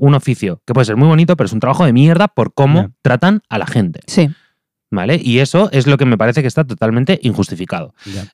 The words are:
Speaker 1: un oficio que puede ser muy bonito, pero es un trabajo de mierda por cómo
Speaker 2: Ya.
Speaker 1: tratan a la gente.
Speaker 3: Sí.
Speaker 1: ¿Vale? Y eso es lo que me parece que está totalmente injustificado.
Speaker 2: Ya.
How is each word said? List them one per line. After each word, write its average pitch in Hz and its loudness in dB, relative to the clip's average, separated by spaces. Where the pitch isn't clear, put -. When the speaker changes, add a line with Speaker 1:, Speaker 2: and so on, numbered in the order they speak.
Speaker 1:
un 143 4
oficio 110 -4
que 127 -4
puede 127 2
ser 107 0
muy 143 4
bonito, 160 2
pero 123 -2
es 95 -6
un 110 -4
trabajo 147 0
de 123 4
mierda 165 4
por - -4
cómo 143 2
Speaker 2:
Ya. - -6
Speaker 1:
tratan 170 0
a 110 -6
la 98 -4
gente. 92 -4
Speaker 3:
Sí. 160 0
Speaker 1:
¿Vale? 107 -2
Y 120 0
eso 175 0
es 135 0
lo 139 4
que 135 -2
me 123 2
parece 120 0
que 131 -2
está 156 -2
totalmente 120 -2
injustificado. 92 -6
Speaker 2:
Ya. 98 -10